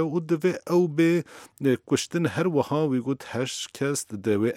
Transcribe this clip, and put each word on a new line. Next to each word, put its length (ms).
û 140
divê 260
ew 80
bê, 240
e, 120
kuştin 480
her 200
wiha 400
wî 140
got 260
heşt 480
kes 380
di 200
devê 260